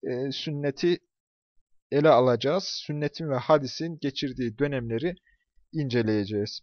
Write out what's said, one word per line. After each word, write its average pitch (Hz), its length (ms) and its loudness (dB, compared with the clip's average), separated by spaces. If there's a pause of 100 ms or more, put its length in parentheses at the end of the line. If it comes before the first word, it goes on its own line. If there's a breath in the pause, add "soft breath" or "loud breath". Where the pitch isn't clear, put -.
e, 131 300 -4
sünneti 147 640 -2 (920)
ele 147 180 4
alacağız. 127 560 4
Sünnetin 147 640 -6
ve 131 60 0
hadisin 151 680 0
geçirdiği 127 560 -4
dönemleri 135 560 -2 (580)
inceleyeceğiz. 107 920 0